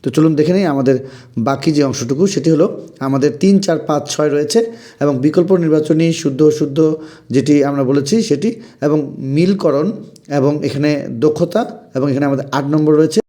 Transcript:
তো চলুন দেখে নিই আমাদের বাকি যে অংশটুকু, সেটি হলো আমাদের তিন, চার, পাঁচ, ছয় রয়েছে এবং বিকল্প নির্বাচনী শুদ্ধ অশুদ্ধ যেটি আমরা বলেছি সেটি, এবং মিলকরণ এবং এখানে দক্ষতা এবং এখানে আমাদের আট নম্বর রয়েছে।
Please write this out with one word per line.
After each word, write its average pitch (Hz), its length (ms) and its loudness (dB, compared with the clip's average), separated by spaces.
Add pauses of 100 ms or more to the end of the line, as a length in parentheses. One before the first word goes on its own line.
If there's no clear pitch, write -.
তো 139 140 -4
চলুন 160 220 4
দেখে 156 180 2
নিই 196 180 2
আমাদের 135 220 2 (520)
বাকি 139 280 -2
যে 147 120 2
অংশটুকু, 131 340 -4 (120)
সেটি 156 200 -2
হলো 160 120 0 (400)
আমাদের 135 240 0 (100)
তিন, 196 140 4 (100)
চার, 160 220 0
পাঁচ, 147 160 -2 (100)
ছয় 151 220 0
রয়েছে 151 260 0 (400)
এবং 143 140 2 (100)
বিকল্প 165 260 2 (140)
নির্বাচনী 156 420 2 (160)
শুদ্ধ 135 180 -2 (100)
অশুদ্ধ 147 280 -2 (560)
যেটি 147 200 2 (140)
আমরা 139 220 -2
বলেছি 139 240 0 (140)
সেটি, 151 200 0 (380)
এবং 151 120 2 (360)
মিলকরণ 165 520 2 (520)
এবং 139 140 2 (140)
এখানে 139 240 -2 (340)
দক্ষতা 170 380 0 (340)
এবং 135 160 -2
এখানে 143 180 -2
আমাদের 139 160 -4 (100)
আট 139 180 -2
নম্বর 151 260 2
রয়েছে। 156 180 0 (100)